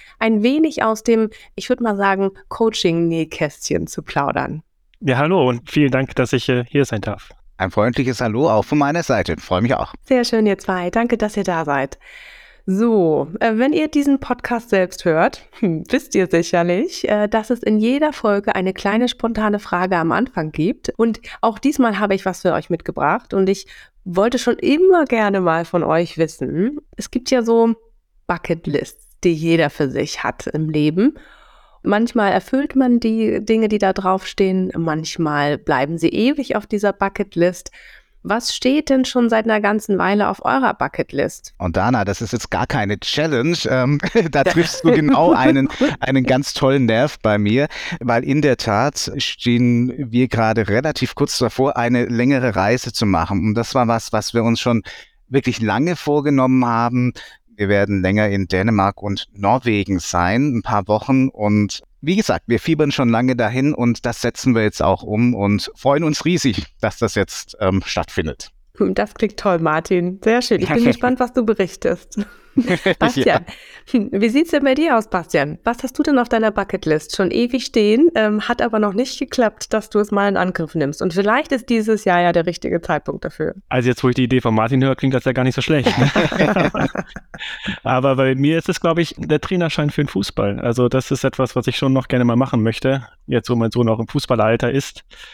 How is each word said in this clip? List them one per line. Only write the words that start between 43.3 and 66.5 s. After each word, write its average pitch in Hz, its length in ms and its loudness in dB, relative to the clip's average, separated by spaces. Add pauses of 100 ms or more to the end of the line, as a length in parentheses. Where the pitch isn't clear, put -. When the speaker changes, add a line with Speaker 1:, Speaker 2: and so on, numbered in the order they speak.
Speaker 3:
Ähm, 131 300 2 (140)
<laughs> 175 180 2
da 143 100 2
triffst - 420 0
du 165 60 6
genau 156 420 4
einen, 135 360 4 (180)
Speaker 1:
<laughs> - 140 -2
Speaker 3:
einen 131 240 0
ganz 135 280 0
tollen 135 340 2
Nerv 113 340 0
bei 104 180 2
mir, 113 300 2 (320)
weil 120 240 0
in 143 180 0
der 135 140 4
Tat 117 600 -2
stehen 120 800 0 (160)
wir 123 160 2
gerade 110 420 0
relativ 127 460 -2
kurz - 240 -2
davor, 135 380 0
eine 120 300 0
längere 123 500 0
Reise 110 360 0
zu - 140 -2
machen. 92 320 0
Und 104 160 0
das 117 220 -2
war 123 100 2
was, 113 260 -2
was 107 220 -4
wir 117 80 2
uns 113 160 2
schon 117 240 0 (460)
wirklich 127 340 -2
lange 123 320 0
vorgenommen 135 720 2
haben. 120 460 0 (440)
Wir 101 120 -2
werden 101 340 2
länger 104 260 2
in 98 180 0
Dänemark 98 560 0
und 98 300 -6
Norwegen 101 640 0
sein, 113 600 0
ein 104 40 -6
paar 104 240 -2
Wochen. 131 420 2
Und 104 540 0 (180)
wie 160 140 0
gesagt, 139 320 0
wir 120 140 0
fiebern 151 320 0
schon 127 160 0
lange 123 260 2
dahin 127 400 0
und 120 320 0
das 117 140 -4
setzen 123 340 0
wir 113 80 2
jetzt 107 180 -2
auch 92 220 2
um 117 320 0
und 101 400 0
freuen 139 300 0
uns 156 200 -2
riesig, 156 420 0 (140)